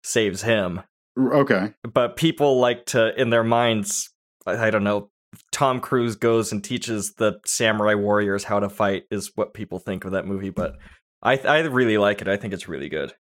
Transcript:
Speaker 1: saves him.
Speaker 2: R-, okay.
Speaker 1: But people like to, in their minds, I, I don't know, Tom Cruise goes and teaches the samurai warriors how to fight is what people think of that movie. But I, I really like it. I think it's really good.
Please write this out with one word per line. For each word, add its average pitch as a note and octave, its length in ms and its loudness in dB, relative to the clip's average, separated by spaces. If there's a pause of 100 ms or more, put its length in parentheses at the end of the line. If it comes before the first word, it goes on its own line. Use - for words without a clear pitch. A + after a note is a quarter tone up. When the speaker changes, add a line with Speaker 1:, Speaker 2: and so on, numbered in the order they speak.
Speaker 1:
saves G2 380 -2
him. G2 400 -2 (340)
Speaker 2:
R-, C3 200 0
okay. G#2+ 360 2 (100)
Speaker 1:
But A#2+ 340 -2
people D3 440 2
like B2 260 2
to, A2 320 0
in A#2+ 120 2
their A#2 120 4
minds, A2+ 680 0 (360)
I, A2 200 -2
I G#2+ 40 4
don't G#2 140 0
know, G#2 260 -2 (400)
Tom B2+ 300 0
Cruise A#2+ 360 0
goes A2+ 360 2
and G2+ 100 -6
teaches A2 520 -6
the G#2+ 320 0
samurai G#2+ 480 2
warriors G2+ 500 0
how G2+ 160 0
to G2+ 80 -2
fight G2 420 -2
is G2+ 240 -8
what - 200 -4
people F#2 240 -10
think F#2 260 -8
of F#2+ 80 -6
that F#2+ 140 -4
movie. G2 240 -6
But F2+ 260 -6 (460)
I, C3 160 2
I D3+ 220 2
really B2+ 360 2
like G2+ 240 2
it. F#2 80 -4
I G2+ 80 2
think G2+ 160 -6
it's F#2 160 -10
really D2 220 -8
good. C#2+ 240 -6 (140)